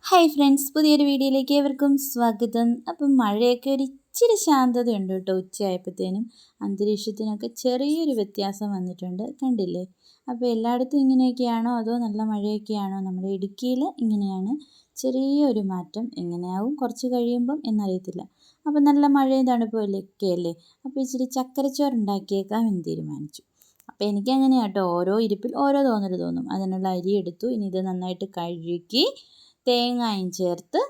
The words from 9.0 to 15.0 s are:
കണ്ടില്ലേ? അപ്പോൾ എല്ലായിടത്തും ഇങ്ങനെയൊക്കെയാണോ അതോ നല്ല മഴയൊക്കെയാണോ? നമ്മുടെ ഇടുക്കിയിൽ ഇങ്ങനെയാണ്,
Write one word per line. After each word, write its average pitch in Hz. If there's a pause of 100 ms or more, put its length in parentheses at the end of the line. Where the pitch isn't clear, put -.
കണ്ടില്ലേ? 185 (460)
അപ്പോൾ 240
എല്ലായിടത്തും 247
ഇങ്ങനെയൊക്കെയാണോ 247
അതോ 226
നല്ല 214
മഴയൊക്കെയാണോ? 208
നമ്മുടെ 185
ഇടുക്കിയിൽ 247 (200)
ഇങ്ങനെയാണ്, 202 (480)